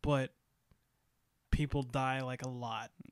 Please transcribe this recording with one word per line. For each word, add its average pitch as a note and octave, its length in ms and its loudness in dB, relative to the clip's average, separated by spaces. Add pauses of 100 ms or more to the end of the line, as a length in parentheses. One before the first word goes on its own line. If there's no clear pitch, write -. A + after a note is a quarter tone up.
but C#3 300 2 (1160)
people D3 320 2
die, C3 400 0
like, B2+ 200 -4
a C3 60 -6
lot. A#2 420 -6 (220)